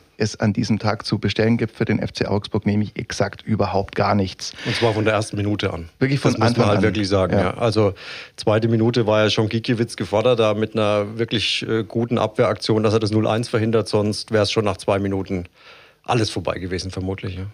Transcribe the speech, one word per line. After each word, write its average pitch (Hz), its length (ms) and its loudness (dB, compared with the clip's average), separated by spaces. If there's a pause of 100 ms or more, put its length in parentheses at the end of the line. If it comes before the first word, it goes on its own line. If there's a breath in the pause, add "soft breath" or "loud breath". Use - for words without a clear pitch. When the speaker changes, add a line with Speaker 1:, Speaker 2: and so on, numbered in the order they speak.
(180)
Speaker 1:
es - 220 -4
an 104 140 2
diesem 104 240 0
Tag - 280 -2
zu 107 120 -2
bestellen 110 400 0
gibt 110 180 -4
für 113 100 -2
den 107 140 0
F - 140 -6
C - 140 -2
Augsburg, 104 400 -2
nämlich 104 280 0
exakt - 460 -6
überhaupt 98 540 -2
gar 101 180 2
nichts. 98 400 -2 (100)
Speaker 2:
Und 117 120 -4
zwar 113 180 2
von 110 100 0
der 107 120 2
ersten 104 200 -2
Minute 101 380 -2
an. 82 240 -10
Speaker 1:
Wirklich 135 220 0
von - 120 2
Speaker 2:
Das - 80 -2
muss - 0 -
man 113 100 4
Speaker 1:
Anfang 117 180 2
Speaker 2:
halt 104 100 4
Speaker 1:
an. 101 60 2
Speaker 2:
wirklich 101 260 0
sagen, 92 240 2
Speaker 1:
Ja. 85 80 4
Speaker 2:
ja. 87 160 0
Also 104 360 2 (440 loud breath)
zweite 113 300 2
Minute 113 400 2
war 107 160 4
ja 107 60 4
schon 110 200 2
Gikiewicz 113 460 -2
gefordert, 110 440 2
da 107 140 4
mit 110 220 -2
einer 104 420 0
wirklich, - 500 -2
äh, 113 160 0
guten 113 360 -2
Abwehraktion, 110 640 0
dass 107 100 2
er 113 60 4
das 104 120 -2
Null 107 160 2
eins 110 220 -2
verhindert, 113 400 0
sonst 104 420 -2
wär's 107 200 2
schon 113 120 0
nach 98 140 0
zwei 101 220 0
Minuten 95 460 -2 (580 loud breath)
alles 110 260 0
vorbei - 300 -4
gewesen, 92 320 -6
vermutlich, 95 460 -6
ja. 95 160 -8